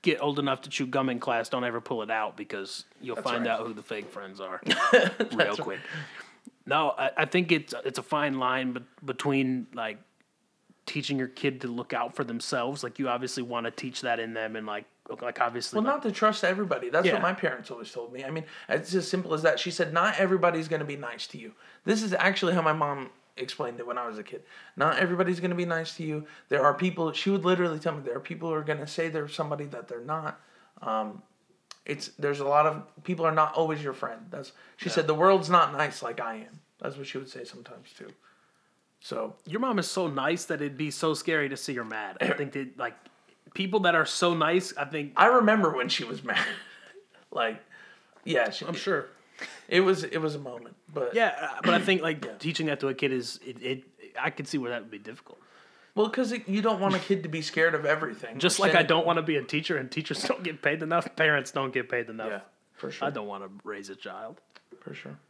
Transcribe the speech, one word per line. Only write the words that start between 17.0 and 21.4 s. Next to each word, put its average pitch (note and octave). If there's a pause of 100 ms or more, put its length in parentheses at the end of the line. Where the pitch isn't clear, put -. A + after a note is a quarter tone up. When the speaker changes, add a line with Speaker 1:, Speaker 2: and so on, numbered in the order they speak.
Speaker 1:
Yeah. D#3+
Speaker 2:
what -
my F3+
parents C3
always A#2
told A#2+
me. C3
I C3+
mean, D#3+ (220)
it's D#3+
as F#3
simple F3
as D#3
that. D#3+
She F3+
said, D3+
"Not F3+
everybody's F3
gonna D3+
be C#3+
nice A#2
to -
you." A2 (280)